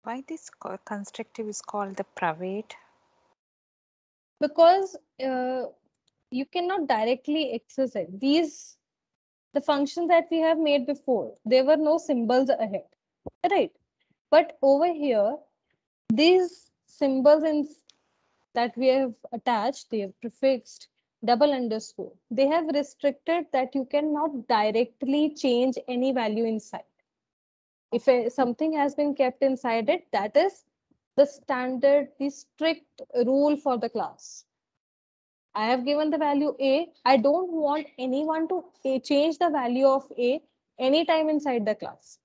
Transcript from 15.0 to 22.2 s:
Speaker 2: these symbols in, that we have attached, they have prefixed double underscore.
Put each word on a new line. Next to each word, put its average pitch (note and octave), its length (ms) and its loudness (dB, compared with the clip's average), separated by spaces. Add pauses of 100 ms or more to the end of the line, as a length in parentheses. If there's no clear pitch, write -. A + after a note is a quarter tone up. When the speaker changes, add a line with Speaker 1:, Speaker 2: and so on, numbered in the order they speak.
Speaker 2:
these E4+ 580 4 (180)
symbols C#4+ 560 4
in, D4+ 240 0 (840)
that A#3+ 240 -2
we C4 100 2
have C4 260 2 (180)
attached, A#3 600 -2
they A3 80 -2
have G3 200 -8
prefixed - 680 -2 (360)
double A#3+ 300 4
underscore. - 580 -6 (200)